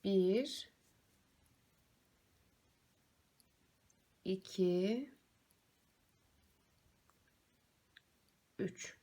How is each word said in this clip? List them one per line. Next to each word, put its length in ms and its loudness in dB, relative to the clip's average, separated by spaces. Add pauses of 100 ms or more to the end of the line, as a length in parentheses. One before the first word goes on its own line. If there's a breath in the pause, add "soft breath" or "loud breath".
Bir, 640 2 (3500)
iki, 880 0 (3500)
üç. 440 -6